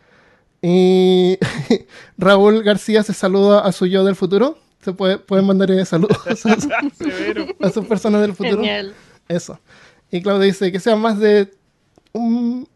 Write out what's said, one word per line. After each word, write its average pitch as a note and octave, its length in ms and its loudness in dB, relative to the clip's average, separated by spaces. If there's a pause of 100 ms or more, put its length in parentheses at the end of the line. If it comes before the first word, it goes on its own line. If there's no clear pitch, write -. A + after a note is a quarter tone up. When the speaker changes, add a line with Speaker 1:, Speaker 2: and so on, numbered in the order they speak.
(600)
Speaker 1:
Y F#3 760 2 (400)
<laughs> - 400 -16
Raúl G3+ 460 4
García G#3 400 0
se G3+ 100 -6
saluda G3 480 2
a G3+ 100 0
su F#3+ 140 -4
yo F#3+ 180 2
del F#3+ 120 0
futuro. G3+ 420 0 (240)
Se G3 100 -8
puede, F#3+ 280 -2
pueden F#3+ 260 0
mandar, F#3+ 260 2
eh, F#3 140 2
saludos F3+ 320 0 (100)
a A3 80 -2
sus, A3 180 0
Speaker 2:
<laughs> C4+ 440 -4
Severo. G#3+ 480 -6 (160)
Speaker 1:
a F#3+ 80 0
sus G3 160 -6
personas G#3 360 -2
del G#3 120 -2
futuro. G3+ 240 -4
Speaker 3:
Genial. G#3 360 -6 (360)
Speaker 1:
Eso. - 280 -6 (540)
Y F3+ 100 -6
Claudio G3 260 0
dice F#3+ 260 -2
que F#3+ 80 -4
sean A3 180 0
más A3 200 -2
de G#3 340 2 (580)
un A#3 640 -4